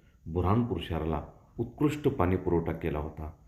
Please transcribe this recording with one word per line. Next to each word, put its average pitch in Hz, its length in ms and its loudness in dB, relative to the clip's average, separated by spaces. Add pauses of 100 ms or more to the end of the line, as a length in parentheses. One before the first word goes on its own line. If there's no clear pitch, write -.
(260)
बुऱ्हाणपूर 92 540 2
शहराला 80 420 -2 (360)
उत्कृष्ट 147 500 0
पाणी 92 280 2
पुरवठा 82 360 2
केला 78 260 -4
होता. 76 320 -8 (160)